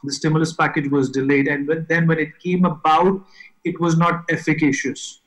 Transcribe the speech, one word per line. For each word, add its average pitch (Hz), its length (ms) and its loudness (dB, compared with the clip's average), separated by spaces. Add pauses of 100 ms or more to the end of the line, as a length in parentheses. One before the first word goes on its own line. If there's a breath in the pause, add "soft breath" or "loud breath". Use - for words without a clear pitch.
The 143 80 -8
stimulus 156 400 0
package 143 400 -2
was 135 180 2
delayed, 139 380 2
and 143 180 -2
when, 160 220 -2
then 165 180 0
when 160 140 2
it 156 200 -6
came 180 260 0
about, 175 600 2 (380 loud breath)
it - 160 -6
was 165 180 2
not 170 320 0
efficacious. 151 960 -2